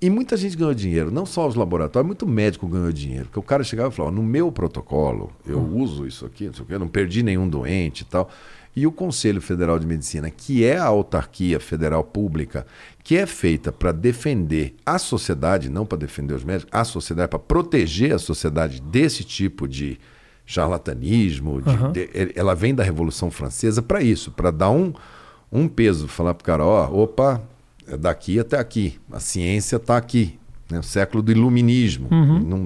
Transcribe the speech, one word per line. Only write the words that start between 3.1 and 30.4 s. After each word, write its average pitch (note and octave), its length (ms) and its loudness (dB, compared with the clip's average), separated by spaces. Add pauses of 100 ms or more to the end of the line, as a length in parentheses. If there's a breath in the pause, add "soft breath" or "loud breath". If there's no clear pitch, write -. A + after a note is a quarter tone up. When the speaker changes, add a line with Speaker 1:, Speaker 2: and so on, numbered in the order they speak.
Speaker 1:
Porque - 140 -8
o G2+ 40 -6
cara C#3 200 0
chegava A#2 260 -4
e A2+ 60 -12
falava, D#2 180 -4
"No A2 100 -2
meu D3 280 0
protocolo, C#2 800 -2 (160)
eu C#2 120 -2
Speaker 2:
Hum. D#2+ 200 -2
Speaker 1:
uso D2 260 -4
isso B1 200 -12
aqui, G2 220 -10
não C2 60 -10
sei - 100 -14
o - 20 -16
quê, E2+ 100 -10
eu G2 40 -4
não F2 100 -4
perdi G2+ 340 0
nenhum F#2 240 2
doente D#2+ 540 -2
e - 40 -14
tal." - 240 -2 (460 loud breath)
E C3+ 120 0
o D#3+ 60 2
Conselho A2 480 0
Federal E2+ 380 0
de D#2+ 80 -4
Medicina, D#2+ 420 -4
que B2 340 0
é C3+ 140 4
a F3 80 0
autarquia F#2 760 0
federal D#2+ 440 -2
pública, D#2 600 -4 (380 loud breath)
que E3 140 2
é G3 80 2
feita D#2+ 480 0
pra - 180 0
defender F2 840 0 (100)
a E3 140 0
sociedade, F2+ 680 0
não F#2 160 -4
pra F#2+ 120 -6
defender C#2+ 360 -6
os B1+ 120 -4
médicos, F2 260 -4
a A2+ 140 2
sociedade, E2+ 440 -4
pra D#2+ 100 -4
proteger C#3 760 2
a - 60 2
sociedade D2+ 640 -2
desse G#2+ 420 0
tipo - 440 -4
de C2+ 320 -6 (680 soft breath)
charlatanismo, D#2 920 0
de, C2 80 0
Speaker 2:
Aham. B2+ 220 2
Speaker 1:
de, F#2 220 -4
ele, F#2+ 220 -2
ela F#2 180 2
vem G#2+ 220 2
da B2 80 2
Revolução E2 480 -2
Francesa G#2+ 500 -2
pra C#3+ 200 0
isso, A2+ 300 2
pra F2 200 0
dar F2 180 2
um, E3 240 2 (580 loud breath)
um C#3+ 160 2
peso, F#2+ 400 2
falar E2+ 260 0
pro - 100 -12
cara, D#2+ 220 2
"Ó, G2 380 4
opa, B2+ 380 2 (460)
é C2+ 100 -8
daqui F2+ 420 0
até A#2 180 0
aqui, A2+ 420 -2 (120)
a - 80 -10
ciência G2 600 -2
tá A#2+ 180 2
aqui, A#2 400 0 (320)